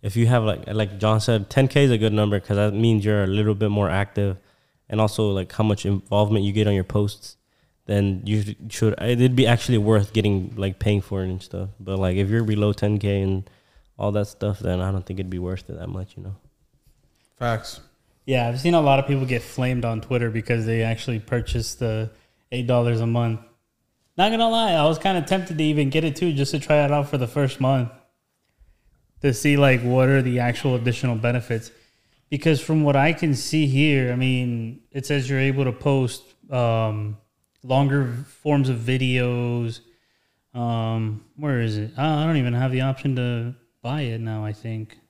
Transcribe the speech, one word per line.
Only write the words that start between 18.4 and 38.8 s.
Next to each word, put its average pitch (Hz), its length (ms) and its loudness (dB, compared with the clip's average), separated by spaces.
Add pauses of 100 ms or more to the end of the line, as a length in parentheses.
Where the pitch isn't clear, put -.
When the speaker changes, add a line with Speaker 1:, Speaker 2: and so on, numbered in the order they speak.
Speaker 3:
I've 120 120 -4
seen 170 140 2
a 165 60 6
lot 139 180 4
of 135 80 0
people 139 180 0
get 127 180 -2
flamed 127 420 -4
on 113 160 -2
Twitter 120 300 -2
because 113 360 -2
they 113 160 0
actually 113 380 -4
purchased - 580 -4
the 110 320 -4 (400)
eight 123 160 -4
dollars 120 340 2
a 117 60 0
month. 117 320 0 (800)
Not 196 140 4
gonna 226 160 2
lie, 226 240 0
I 156 120 2
was 160 140 2
kinda 185 240 0
tempted 180 360 -4
to 156 60 0
even 147 260 2
get 156 120 0
it 151 140 -2
too, 175 160 -2
just 139 180 0
to 156 80 -4
try 147 260 2
it 139 60 0
out 143 180 0
for 147 100 -2
the 123 100 -2
first 135 320 -2
month 131 300 0 (1300)
to 143 120 2
see, 143 240 2
like, 135 260 6
what 127 260 4
are 135 140 4
the 123 180 0
actual 123 340 0
additional 120 420 0
benefits. 117 540 -4 (580)
Because 147 320 0
from 156 220 0
what 143 140 4
I 143 160 4
can 165 220 0
see 151 320 -2
here, 135 460 2
I 123 40 -2
mean, 127 640 -2 (100)
it 139 160 -10
says 135 240 -2
you're 135 80 0
able 135 260 0
to 127 80 -2
post, 131 500 0 (300)
um, 110 640 -2 (440)
longer 135 500 2 (300)
forms 143 260 2
of 123 100 0
videos. 120 1040 0 (720)